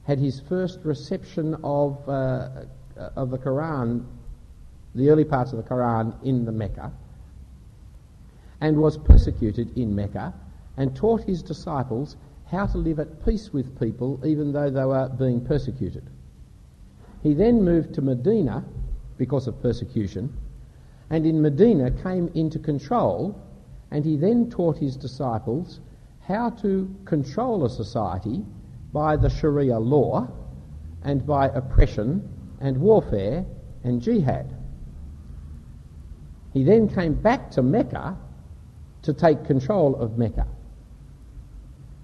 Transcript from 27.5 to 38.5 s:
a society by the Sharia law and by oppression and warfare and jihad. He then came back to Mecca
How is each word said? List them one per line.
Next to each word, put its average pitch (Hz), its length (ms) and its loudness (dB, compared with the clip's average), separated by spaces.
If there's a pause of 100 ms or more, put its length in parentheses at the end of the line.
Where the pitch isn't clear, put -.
a 113 60 2
society 107 720 -4 (480)
by 151 240 2
the 147 140 4
Sharia 143 480 2
law 127 500 2 (760)
and 139 240 -2
by 139 220 4
oppression 131 800 4 (320)
and 135 160 0
warfare 156 720 2 (380)
and 123 180 0
jihad. 143 520 0 (2000)
He 135 120 2
then 214 220 8
came 170 280 0
back 226 380 2
to 135 100 2
Mecca 185 520 0 (880)